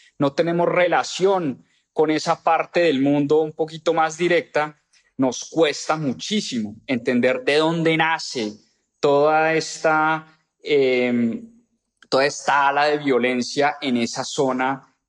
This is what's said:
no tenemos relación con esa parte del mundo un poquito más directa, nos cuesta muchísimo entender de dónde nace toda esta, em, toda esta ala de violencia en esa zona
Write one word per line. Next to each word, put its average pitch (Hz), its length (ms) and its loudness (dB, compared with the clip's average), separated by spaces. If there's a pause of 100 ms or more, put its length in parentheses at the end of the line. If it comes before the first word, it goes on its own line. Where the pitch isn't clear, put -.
(180)
no 139 160 0
tenemos 170 340 0
relación 170 960 0 (280)
con 156 180 2
esa 156 320 -2
parte 165 380 0
del 143 200 2
mundo 147 400 2
un 156 120 -4
poquito 160 400 -4
más 156 240 0
directa, 160 640 -2 (360)
nos 131 320 -2
cuesta 156 460 0
muchísimo 127 800 -6 (120)
entender 127 560 0
de 139 120 0
dónde 160 420 2
nace 156 560 -2 (460)
toda 156 540 4
esta, 156 720 0 (340)
em, 123 1040 0 (440)
toda 135 160 2
esta 143 420 0
ala 143 180 2
de 151 120 2
violencia 127 840 0
en 127 160 -2
esa 120 260 -4
zona 131 720 -4 (140)